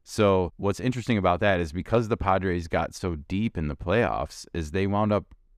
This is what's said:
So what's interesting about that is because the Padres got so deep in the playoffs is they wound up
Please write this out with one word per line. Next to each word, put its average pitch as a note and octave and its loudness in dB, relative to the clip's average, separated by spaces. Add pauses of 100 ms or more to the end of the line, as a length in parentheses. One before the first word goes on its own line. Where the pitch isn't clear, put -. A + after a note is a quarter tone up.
So F#2+ 2
what's G2+ -4
interesting B2 0
about F2+ 2
that G2 2
is D#2 -4
because A2 0
the A2 0
Padres F#2 0
got E2+ -2
so F2+ -4
deep F#2+ -4
in D#2 -2
the C#2+ -6
playoffs E2 -2
is D#2 -6
they F#2+ 0
wound G#2 0
up G2 -2 (240)